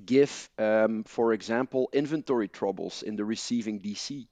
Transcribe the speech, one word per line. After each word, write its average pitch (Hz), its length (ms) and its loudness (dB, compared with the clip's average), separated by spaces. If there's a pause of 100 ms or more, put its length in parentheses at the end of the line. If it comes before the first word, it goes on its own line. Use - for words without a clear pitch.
give, 139 420 4 (100)
um, 110 460 2
for 117 300 2
example, 120 580 -2
inventory 139 560 0
troubles 92 540 -4
in 107 140 -6
the 104 80 -2
receiving 110 540 -4
D 104 160 -8
C, 139 380 -10